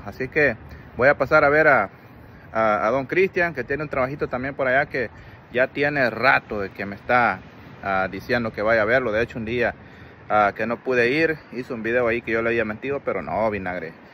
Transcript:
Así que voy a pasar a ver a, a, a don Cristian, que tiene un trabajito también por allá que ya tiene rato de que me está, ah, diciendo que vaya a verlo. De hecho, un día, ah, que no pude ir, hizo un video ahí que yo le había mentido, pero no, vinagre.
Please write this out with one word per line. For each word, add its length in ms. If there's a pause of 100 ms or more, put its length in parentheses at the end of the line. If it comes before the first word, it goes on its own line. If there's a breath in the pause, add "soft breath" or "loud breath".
Así 240
que 280 (400 loud breath)
voy 120
a 80
pasar 260
a 60
ver 180
a, 220 (600 loud breath)
a, 360
a 20
don 160
Cristian, 480
que 100
tiene 200
un 60
trabajito 380
también 280
por 120
allá 200
que 240 (420 loud breath)
ya 140
tiene 420
rato 520
de 100
que 160
me 80
está, 440 (440)
ah, 260
diciendo 420
que 120
vaya 180
a 40
verlo. 260
De 100
hecho, 160
un 80
día, 300 (540 loud breath)
ah, 260
que 100
no 120
pude 340
ir, 260 (140)
hizo 240
un 80
video 240
ahí 160
que 80
yo 100
le 80
había 160
mentido, 400
pero 160
no, 300
vinagre. 420 (200 loud breath)